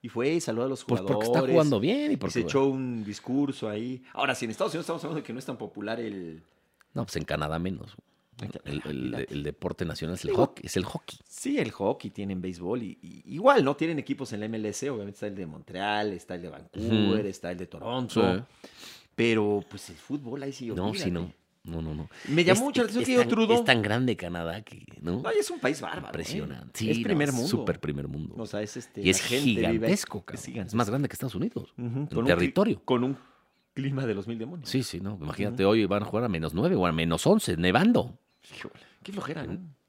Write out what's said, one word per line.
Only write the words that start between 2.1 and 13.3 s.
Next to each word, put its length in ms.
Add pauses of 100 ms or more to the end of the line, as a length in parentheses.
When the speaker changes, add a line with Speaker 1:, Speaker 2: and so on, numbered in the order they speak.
Speaker 2:
y 20
Speaker 1:
y 20
Speaker 2:
porque 180
Speaker 1:
se 80
echó 240
un 380
discurso 640
ahí. 320 (120)
Ahora, 240
si 80
en 80
Estados 200
Unidos 120
estamos 180
hablando 200
de 40
que 60
no 80
es 40
tan 120
popular 420
el 420 (540)
Speaker 2:
No, 100
pues 120
en 80
Canadá 340
menos. 380 (440)
Speaker 1:
En 100
Canadá, 200
Speaker 2:
El, 120 (140)
el, 140
Speaker 1:
fíjate. 240
Speaker 2:
el 80
deporte 420
nacional 300
es 100
el 60
Speaker 1:
Digo, 160
Speaker 2:
hockey, 200
es 100
el 80
hockey. 340 (100)
Speaker 1:
Sí, 300
el 140
hockey, 380
tienen 300
béisbol 440
y, 180
y 220 (100)